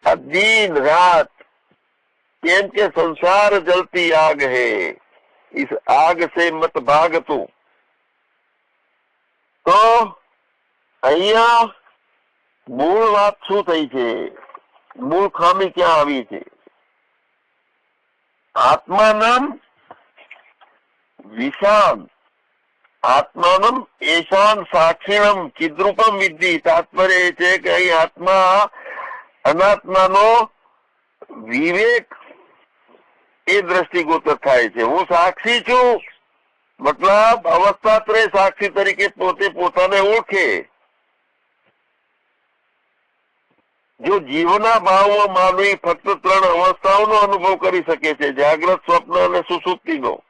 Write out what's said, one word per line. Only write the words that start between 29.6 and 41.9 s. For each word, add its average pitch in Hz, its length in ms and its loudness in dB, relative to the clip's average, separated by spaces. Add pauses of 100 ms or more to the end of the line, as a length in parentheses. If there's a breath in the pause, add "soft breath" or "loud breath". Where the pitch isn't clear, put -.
વિવેક 170 840 -2 (1300)
એ 202 140 0
દ્રષ્ટિગોચર 170 760 -2
થાય 127 340 0
છે. 110 120 -6
હું 127 180 0
સાક્ષી 185 600 0
છું, 247 400 2 (800)
મતલબ 196 680 2
અવસ્થાત્રય 214 800 0
સાક્ષી 196 440 -2
તરીકે 196 380 -4
પોતે 185 420 -4
પોતાને 180 500 -2
ઓળખે. 196 680 -2 (3250)